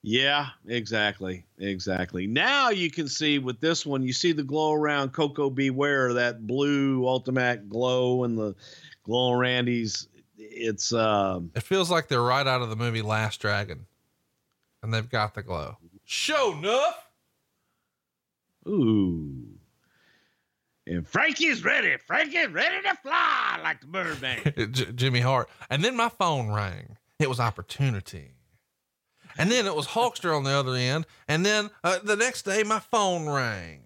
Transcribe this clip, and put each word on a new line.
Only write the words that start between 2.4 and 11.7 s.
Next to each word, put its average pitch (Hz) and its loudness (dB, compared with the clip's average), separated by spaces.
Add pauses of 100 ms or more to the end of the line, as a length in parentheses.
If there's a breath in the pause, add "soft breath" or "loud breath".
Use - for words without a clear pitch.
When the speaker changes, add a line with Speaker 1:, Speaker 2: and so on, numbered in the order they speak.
Speaker 1:
you 180 0
can 156 -4
see 147 0
with 127 -4
this 160 0
one, 135 0
you 127 -2
see 175 2
the 151 -2
glow 151 0
around 147 0
Coco 147 0
Beware, 135 2
that 120 0
blue 135 2
Ultimate 123 0
glow 127 2
and 117 0
the 104 -2 (480 loud breath)
glow 123 2
Randy's. 123 0 (300)
It's, 110 -6
um, 98 2
Speaker 2:
It - -4
feels 185 0